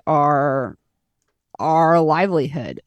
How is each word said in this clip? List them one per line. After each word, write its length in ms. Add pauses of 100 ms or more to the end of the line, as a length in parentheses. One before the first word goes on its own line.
our, 720 (800)
our 420
livelihood. 880